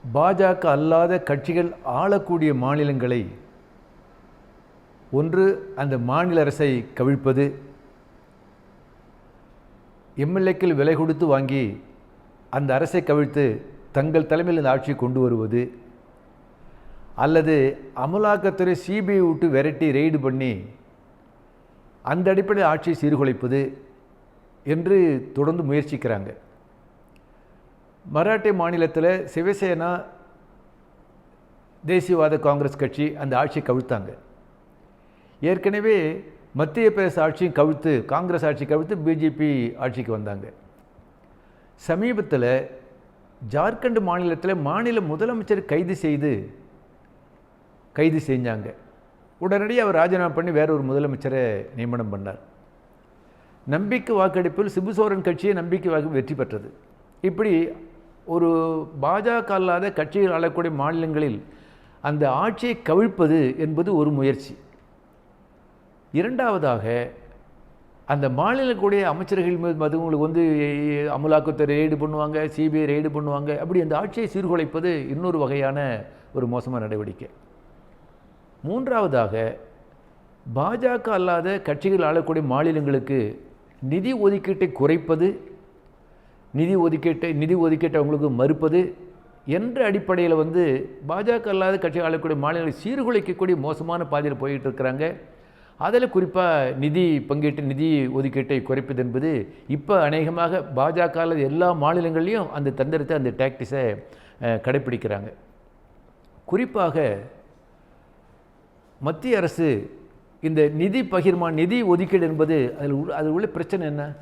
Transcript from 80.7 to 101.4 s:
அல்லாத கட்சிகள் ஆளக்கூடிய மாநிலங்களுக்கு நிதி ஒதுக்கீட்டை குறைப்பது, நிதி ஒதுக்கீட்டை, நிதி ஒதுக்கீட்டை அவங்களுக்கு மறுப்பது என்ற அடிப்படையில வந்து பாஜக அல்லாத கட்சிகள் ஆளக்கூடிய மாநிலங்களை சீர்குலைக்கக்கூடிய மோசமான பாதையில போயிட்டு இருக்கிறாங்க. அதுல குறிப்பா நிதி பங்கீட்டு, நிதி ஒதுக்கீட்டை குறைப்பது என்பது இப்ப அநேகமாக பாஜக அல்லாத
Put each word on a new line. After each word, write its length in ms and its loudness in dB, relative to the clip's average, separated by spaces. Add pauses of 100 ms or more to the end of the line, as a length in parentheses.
அல்லாத 520 0
கட்சிகள் 400 0
ஆளக்கூடிய 440 2
மாநிலங்களுக்கு 720 0 (640)
நிதி 320 -2
ஒதுக்கீட்டை 580 2
குறைப்பது, 560 2 (1300)
நிதி 220 2
ஒதுக்கீட்டை, 580 0
நிதி 200 0
ஒதுக்கீட்டை 460 2
அவங்களுக்கு 300 0
மறுப்பது 500 2 (640)
என்ற 460 0
அடிப்படையில 440 2
வந்து 280 2 (440)
பாஜக 400 -2
அல்லாத 300 0
கட்சிகள் 300 -2
ஆளக்கூடிய 320 -2
மாநிலங்களை 380 -2
சீர்குலைக்கக்கூடிய 800 -2
மோசமான 460 -4
பாதையில 340 -2
போயிட்டு 320 -4
இருக்கிறாங்க. 360 -2 (720)
அதுல 260 2
குறிப்பா 720 2
நிதி 520 2
பங்கீட்டு, 320 0
நிதி 460 0
ஒதுக்கீட்டை 540 -2
குறைப்பது 400 -4
என்பது 300 -2 (360)
இப்ப 340 0
அநேகமாக 600 0 (140)
பாஜக 420 0
அல்லாத 240 0